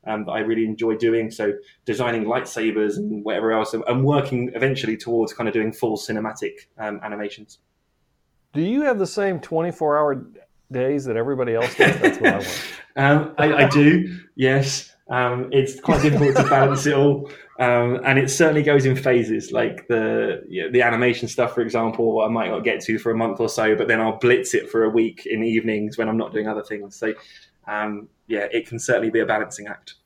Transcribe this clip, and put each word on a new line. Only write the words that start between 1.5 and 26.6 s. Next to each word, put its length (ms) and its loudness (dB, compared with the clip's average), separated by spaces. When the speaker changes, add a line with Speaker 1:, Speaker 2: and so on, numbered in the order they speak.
Speaker 1:
designing 400 -2
lightsabers 720 -2
and 260 -6
whatever 300 -2
else, 200 -2
and, 140 -4
and 160 0
working 500 0
eventually 440 -2
towards 360 -2
kind 140 -4
of 60 -4
doing 180 0
full 240 -2
cinematic, 720 -8
um, 260 -8
animations. 560 -12
Speaker 2:
Do 100 -2
you 200 0
have 180 0
the 80 0
same 320 -2
twenty-four 580 -2
hour 280 0
days 340 -2
that 100 -4
everybody 400 -2
else 200 0
does? 260 4
That's 180 2
what 140 2
I 40 -2
want. 260 -8
Speaker 1:
<laughs> 40 -20
Um, 440 4
I, 240 4
I 60 6
do, 500 4
yes. 580 0
Um, 420 -2
it's 300 2
quite 220 2
difficult 320 4
to 80 4
balance 420 4
it 80 4
all. 340 4
Um, 460 2
and 140 4
it 100 0
certainly 320 4
goes 240 4
in 100 4
phases, 560 0
like 360 -2
the, 600 0
you 140 -8
know, 100 -6
the 120 4
animation 440 0
stuff, 280 -2
for 60 0
example, 600 0
I 60 2
might 240 -2
not 120 -4
get 180 -2
to 180 -4
for 120 -2
a 60 0
month 220 -2
or 100 0
so, 260 2
but 120 -2
then 120 2
I'll 200 -2
blitz 340 2
it 160 -2
for 140 2
a 80 2
week 340 -2
in 160 -4
the 60 -2
evenings 500 -2
when 100 -2
I'm 100 -2
not 160 -4
doing 140 -4
other 140 -6